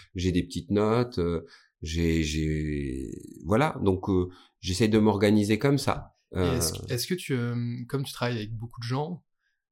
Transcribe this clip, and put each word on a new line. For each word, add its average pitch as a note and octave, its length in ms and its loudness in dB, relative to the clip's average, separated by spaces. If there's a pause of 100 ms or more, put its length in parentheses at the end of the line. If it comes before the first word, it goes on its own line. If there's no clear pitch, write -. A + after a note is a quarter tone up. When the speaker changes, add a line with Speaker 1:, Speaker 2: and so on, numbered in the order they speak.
(160)
Speaker 1:
j'ai F2+ 180 2
des F2 100 2
petites - 280 -6
notes, A2 480 2
euh, E2+ 260 0 (360)
j'ai, E2 420 2
j'ai, D2+ 880 -2 (340)
voilà. B2 360 2
Donc, F#2+ 280 0
euh, F#2 180 2 (320)
j'essaye F#2 300 2
de G#2+ 100 6
m'organiser G#2+ 600 4
comme C#3 180 4
ça. - 360 -4 (220)
Speaker 2:
Et F#2 60 0
est-ce, E2 320 2
Speaker 1:
Euh, F#2+ 160 -10
Speaker 2:
est-ce A#2+ 180 -4
que F#3 60 -4
tu, F3 200 -4
euh, A#2+ 220 -2 (320)
comme C#3 160 -4
tu - 80 -8
travailles B2 260 -2
avec G#2+ 160 -6
beaucoup A#2 280 -10
de A#2 40 -8
gens, C#3+ 380 -4 (480)